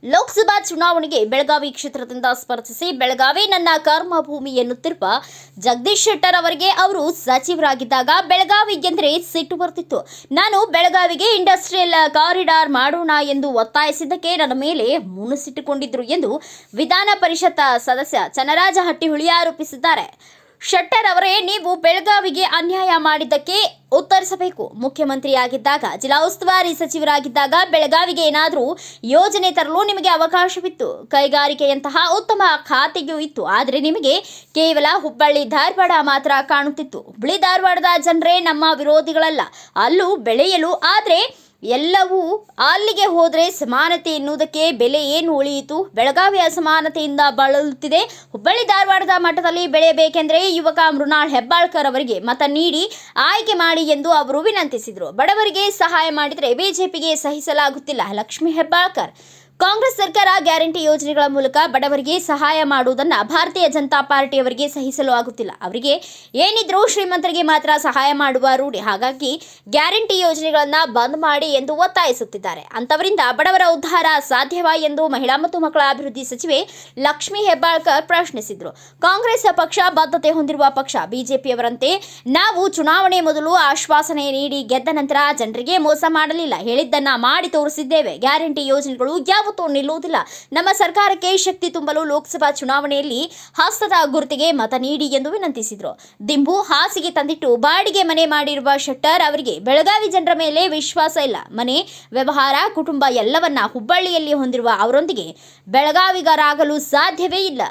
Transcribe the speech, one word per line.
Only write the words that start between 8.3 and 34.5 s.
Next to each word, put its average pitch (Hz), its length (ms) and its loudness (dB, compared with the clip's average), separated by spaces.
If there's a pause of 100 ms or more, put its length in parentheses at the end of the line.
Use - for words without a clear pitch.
ಎಂದ್ರೆ 330 460 0
ಸಿಟ್ಟು 339 360 -6
ಬರ್ತಿತ್ತು. 339 520 -6 (240)
"ನಾನು 392 340 2
ಬೆಳಗಾವಿಗೆ 359 680 2
ಇಂಡಸ್ಟ್ರಿಯಲ್ 359 800 2
ಕಾರಿಡಾರ್ 320 560 2
ಮಾಡೋಣ" 294 420 0 (100)
ಎಂದು 277 300 -2
ಒತ್ತಾಯಿಸಿದ್ದಕ್ಕೆ 311 840 -2
ನನ್ನ 294 200 0
ಮೇಲೆ 277 420 -2
ಮುನಿಸಿಟ್ಟುಕೊಂಡಿದ್ರು 262 1040 -8
ಎಂದು 254 380 -4 (340)
ವಿಧಾನ 359 340 0 (100)
ಪರಿಷತ್ 330 600 0
ಸದಸ್ಯ 262 380 -2 (100)
ಚನ್ನರಾಜ 330 540 0
ಹಟ್ಟಿಹೊಳಿ 330 460 -2
ಆರೋಪಿಸಿದ್ದಾರೆ. 330 1080 -2 (220)
ಶೆಟ್ಟರ್ 381 520 0
ಅವರೇ, 381 280 2
ನೀವು 370 360 -2
ಬೆಳಗಾವಿಗೆ 370 680 2
ಅನ್ಯಾಯ 359 540 0
ಮಾಡಿದ್ದಕ್ಕೆ 311 960 -2
ಉತ್ತರಿಸಬೇಕು. 370 840 0
ಮುಖ್ಯಮಂತ್ರಿಯಾಗಿದ್ದಾಗ, 269 1080 -2 (140)
ಜಿಲ್ಲಾ 277 280 0
ಉಸ್ತುವಾರಿ 359 480 0
ಸಚಿವರಾಗಿದ್ದಾಗ 294 800 -2 (180)
ಬೆಳಗಾವಿಗೆ 320 500 2
ಏನಾದ್ರೂ 302 560 0 (260)
ಯೋಜನೆ 370 480 2
ತರಲು 330 320 0
ನಿಮಗೆ 392 260 0
ಅವಕಾಶವಿತ್ತು. 359 1000 -2
ಕೈಗಾರಿಕೆಯಂತಹ 285 840 0 (200)
ಉತ್ತಮ 427 240 0 (260)
ಖಾತೆಯೂ 302 520 -2
ಇತ್ತು. 302 260 -6
ಆದ್ರೆ 247 340 0
ನಿಮಗೆ 302 400 0 (360)